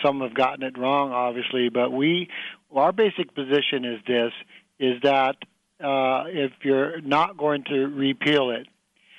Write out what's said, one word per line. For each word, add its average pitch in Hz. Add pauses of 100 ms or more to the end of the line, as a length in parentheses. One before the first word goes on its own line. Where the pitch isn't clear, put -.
some 139
have 117
gotten 131
it 127
wrong, 135
obviously, 123
but 123
we, 165 (440)
our 147
basic 190
position 135
is 117
this: 120 (480)
is 123
that, 135 (440)
uh, 135
if 147 (100)
you're 139
not 160
going 147
to 139
repeal 139
it, 120 (520)